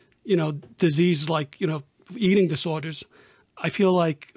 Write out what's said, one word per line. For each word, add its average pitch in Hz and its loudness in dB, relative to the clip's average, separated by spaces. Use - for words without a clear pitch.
you 196 0
know, 156 -2
disease 160 2
like, 151 -4
you 190 -2
know, 156 -4
eating 196 2
disorders, 156 -6
I 165 -6
feel 190 2
like 165 0